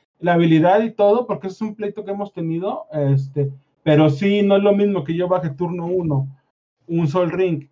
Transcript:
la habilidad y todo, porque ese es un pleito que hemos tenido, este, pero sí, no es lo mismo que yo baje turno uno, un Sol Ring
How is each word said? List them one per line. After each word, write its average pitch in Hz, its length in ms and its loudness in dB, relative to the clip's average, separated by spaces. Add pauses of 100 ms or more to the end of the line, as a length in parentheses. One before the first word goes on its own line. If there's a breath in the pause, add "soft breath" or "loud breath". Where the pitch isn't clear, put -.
(200)
la 175 140 0
habilidad 170 500 4
y 226 80 -4
todo, 208 340 2
porque 190 220 -6
ese 185 80 -8
es - 60 -14
un 214 140 -8
pleito 208 300 -10
que 202 60 -8
hemos 202 220 -8
tenido, 175 580 -6
este, 139 600 -2 (320)
pero 156 260 4
sí, 202 340 0
no 196 140 4
es 202 60 2
lo 202 100 4
mismo 202 300 0
que 165 120 -6
yo 180 120 -2
baje 175 220 -2
turno 170 380 -6
uno, 156 400 -2 (600)
un 170 200 0
Sol 170 240 0
Ring 175 400 -2